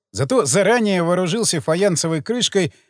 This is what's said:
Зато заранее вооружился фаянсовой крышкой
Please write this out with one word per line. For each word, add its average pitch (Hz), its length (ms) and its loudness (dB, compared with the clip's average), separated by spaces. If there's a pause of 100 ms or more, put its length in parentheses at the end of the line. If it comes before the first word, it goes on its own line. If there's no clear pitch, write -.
(120)
Зато 139 340 0
заранее 196 560 2
вооружился 180 600 0
фаянсовой 165 600 0
крышкой 202 520 -2 (160)